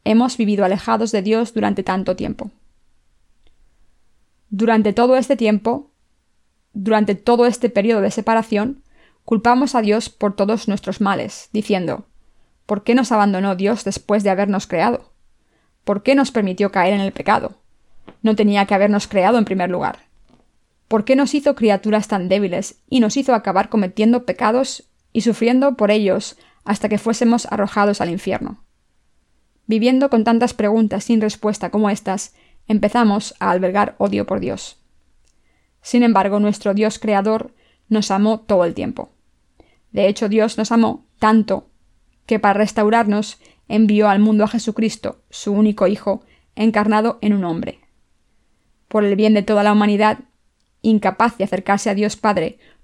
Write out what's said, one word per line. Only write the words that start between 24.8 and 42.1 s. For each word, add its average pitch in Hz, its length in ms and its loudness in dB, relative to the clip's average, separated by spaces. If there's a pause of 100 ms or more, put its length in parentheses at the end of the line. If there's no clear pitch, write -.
y - 80 -4
sufriendo 247 560 2
por 214 160 2
ellos 214 460 0 (260)
hasta 208 240 -2
que 208 100 -2
fuésemos 233 540 0
arrojados 202 480 0
al - 100 -2
infierno? - 540 -6 (1040)
Viviendo 254 420 2
con 226 140 2
tantas 233 300 0
preguntas 214 500 0
sin 233 160 2
respuesta 208 520 -4
como 208 180 0
estas, 196 460 -6 (340)
empezamos 208 720 0
a 185 100 0
albergar 185 460 0
odio 202 280 -2
por 196 140 -4
Dios. 190 380 -10 (1040)
Sin 240 220 2
embargo, 202 360 2
nuestro 208 340 0
Dios 214 260 -2
creador 214 540 -2 (360)
nos 214 220 0
amó 214 280 2
todo 190 240 2
el 170 100 -2
tiempo. - 380 -10 (800)
De 196 160 2
hecho, 208 220 -2
Dios 220 280 0
nos 214 140 -4
amó 226 340 0 (140)
tanto 214 480 2 (600)